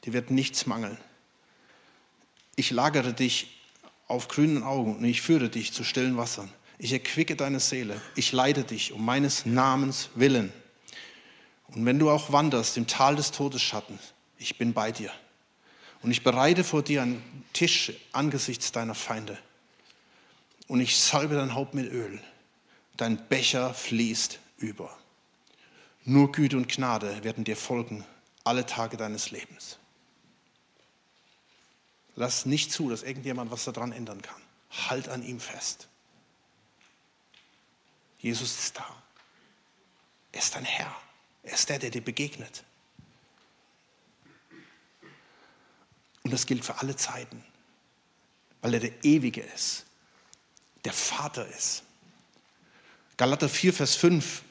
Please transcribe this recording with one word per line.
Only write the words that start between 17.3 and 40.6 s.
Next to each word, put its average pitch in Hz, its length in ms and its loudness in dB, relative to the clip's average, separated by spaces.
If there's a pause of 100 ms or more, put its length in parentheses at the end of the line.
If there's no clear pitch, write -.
Tisch - 400 2 (200)
angesichts 135 580 0
deiner 113 240 -4
Feinde. 110 420 -8 (1300)
Und 127 120 2
ich 120 200 2
salbe 151 360 2
dein 135 200 0
Haupt 135 180 -4
mit 123 180 -4
Öl. 107 280 -6 (760)
Dein 113 220 0 (100)
Becher 127 460 0
fließt - 680 -2 (180)
über. 101 320 -8 (1120)
Nur 139 280 8
Güte 139 260 2
und 120 120 0
Gnade 107 540 -2
werden 110 200 -4
dir 107 140 -4
folgen 117 480 -6 (380)
alle 120 220 2
Tage 113 300 -6
deines 107 360 -6
Lebens. - 460 -16 (2500)
Lass 123 300 -2
nicht 143 260 0
zu, 147 180 -2
dass 113 140 -4
irgendjemand 127 480 -8
was 120 140 -6
daran 120 260 -6
ändern 113 300 -12
kann. - 200 -18 (480)
Halt 131 200 -6
an 127 140 -8
ihm 120 160 -10
fest. - 480 -10 (2250)
Jesus 117 380 -4
ist - 200 -6
da. - 80 -12 (1500)
Er - 80 -12
ist - 160 -2
dein 127 100 -8